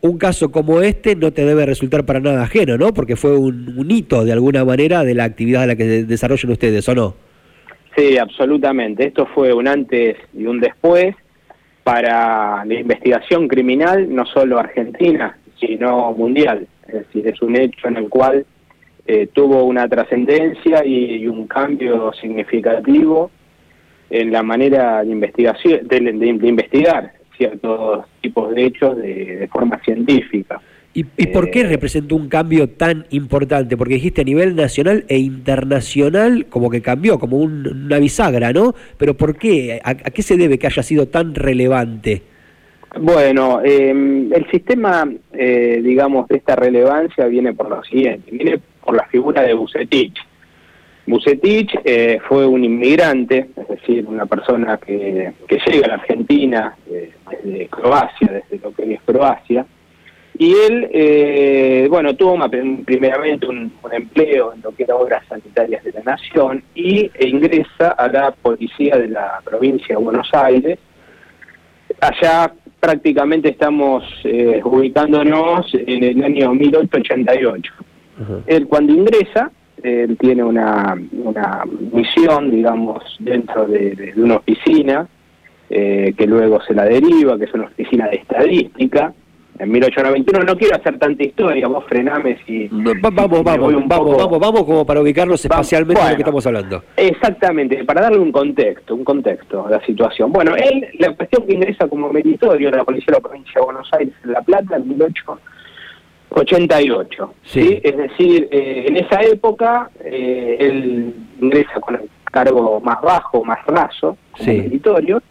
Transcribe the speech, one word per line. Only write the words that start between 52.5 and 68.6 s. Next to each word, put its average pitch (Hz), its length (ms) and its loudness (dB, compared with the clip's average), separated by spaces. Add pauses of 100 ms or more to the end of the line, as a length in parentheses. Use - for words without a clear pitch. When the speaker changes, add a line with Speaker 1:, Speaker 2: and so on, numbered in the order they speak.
Speaker 2:
inmigrante, 131 920 2
es - 100 -14
decir, 120 400 -4
una 107 200 -6
persona 113 500 -2
que, 95 560 -6 (140)
que - 180 0
llega 147 200 4
a - 40 0
la - 60 -2
Argentina, 226 800 0 (140)
eh, 87 200 -10 (340)
desde 95 240 -8
Croacia, 139 640 0
desde 98 320 -10
lo 104 80 -10
que - 120 -2
hoy 110 100 -2
es - 100 -8
Croacia, 127 600 0 (720)
y 170 160 4
él, 214 400 4
eh, 139 960 4
bueno, 151 260 2
tuvo 185 180 4
una, 156 140 0
primeramente 131 1000 -2
un, 120 340 -8
un 117 120 -12
empleo 120 600 0
en 113 80 -20
lo 110 140 -10
que 127 80 -6
era 123 120 0
Obras 123 320 -2
Sanitarias 113 560 -4
de - 80 -10
la 110 120 -14
Nación, 135 600 -2 (120)
y, 190 400 0
e 131 120 0
ingresa 160 640 0
a 123 180 0
la 139 240 0
policía 120 640 -2